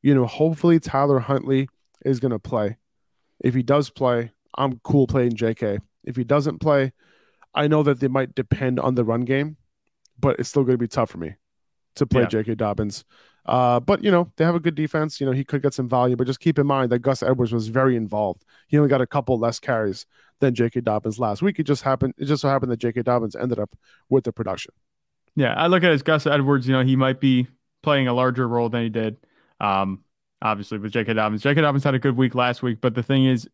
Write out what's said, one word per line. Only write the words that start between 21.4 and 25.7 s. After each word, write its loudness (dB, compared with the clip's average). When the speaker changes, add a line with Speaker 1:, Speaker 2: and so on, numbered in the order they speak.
Speaker 1:
week. -2
It -4
just -2
happened, -2
it -8
just -2
so 0
happened 0
that -4
J -2
K -4
Dobbins -2
ended -2
up -6
with 2
the -6
production. -8
Speaker 2:
Yeah, 2
I 0
look 4